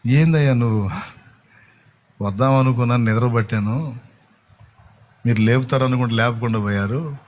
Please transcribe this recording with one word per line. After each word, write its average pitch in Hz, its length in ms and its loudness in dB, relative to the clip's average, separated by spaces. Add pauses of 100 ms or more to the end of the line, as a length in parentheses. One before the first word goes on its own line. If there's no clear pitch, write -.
"ఏందయ్యా 147 460 4
నువ్వు?" 110 380 0 (1300)
"వద్దామనుకున్నాను, 123 840 0
నిద్రపట్టాను, 113 960 -2 (1300)
మీరు 110 160 2
లేపుతారనుకుంటే 123 760 0
లేపకుండా 113 440 -2
పోయారు." 104 580 -4 (100)